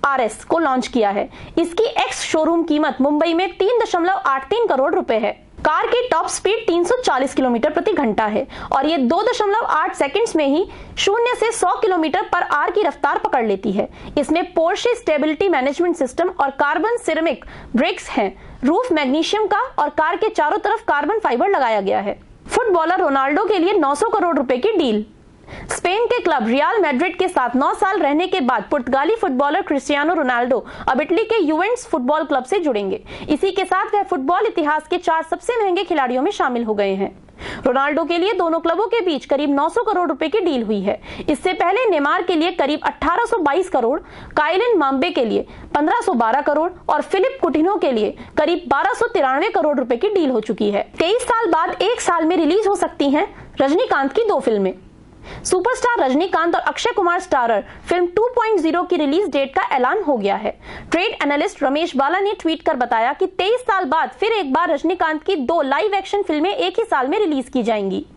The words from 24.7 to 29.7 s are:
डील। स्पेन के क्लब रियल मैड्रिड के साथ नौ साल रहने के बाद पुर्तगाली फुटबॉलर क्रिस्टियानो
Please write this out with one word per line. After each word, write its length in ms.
डील। 340
स्पेन 340
के 160
क्लब 260
रियल 340
मैड्रिड 360
के 100
साथ 280
नौ 180
साल 260
रहने 280
के 140
बाद 300
पुर्तगाली 440
फुटबॉलर 460
क्रिस्टियानो 520